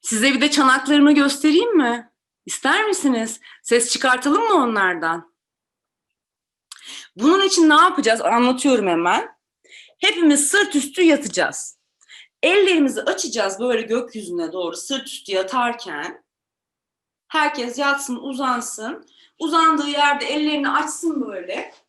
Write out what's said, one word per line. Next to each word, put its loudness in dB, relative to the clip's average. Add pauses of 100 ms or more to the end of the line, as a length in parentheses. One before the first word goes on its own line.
Size 0
bir 0
de 2
çanaklarımı 4
göstereyim 2
mi? 0 (340)
İster -2
misiniz? -2 (240)
Ses 0
çıkartalım 2
mı 2
onlardan? -2 (1800)
Bunun 4
için 4
ne 6
yapacağız? 4
Anlatıyorum 2
hemen. 0 (640)
Hepimiz 2
sırt 0
üstü -2
yatacağız. 0 (680)
Ellerimizi 2
açacağız -4
böyle -2
gökyüzüne -6
doğru -8
sırt -10
üstü -14
yatarken. -6 (1040)
Herkes -4
yatsın, -2
uzansın. -6 (340)
Uzandığı 2
yerde 0
ellerini -2
açsın -4
böyle. -12 (160)